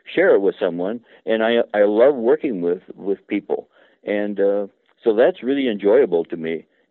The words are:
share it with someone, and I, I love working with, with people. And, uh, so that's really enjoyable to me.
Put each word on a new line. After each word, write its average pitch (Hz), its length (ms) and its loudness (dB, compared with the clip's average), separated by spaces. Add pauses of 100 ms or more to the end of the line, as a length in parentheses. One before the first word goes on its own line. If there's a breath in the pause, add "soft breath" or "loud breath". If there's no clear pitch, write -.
(160)
share 170 180 4
it 107 80 4
with 95 180 0
someone, 92 400 -4 (280 soft breath)
and 110 160 0
I, 117 140 2 (180)
I 104 80 2
love 113 320 4
working 120 460 -2
with, 87 200 -2 (140)
with 95 320 -6
people. - 420 -6 (340 soft breath)
And, 104 360 -6
uh, 101 280 0 (360)
so 113 120 2
that's 143 280 2
really 135 240 -2
enjoyable 101 580 2
to - 120 -10
me. 80 280 -8 (260)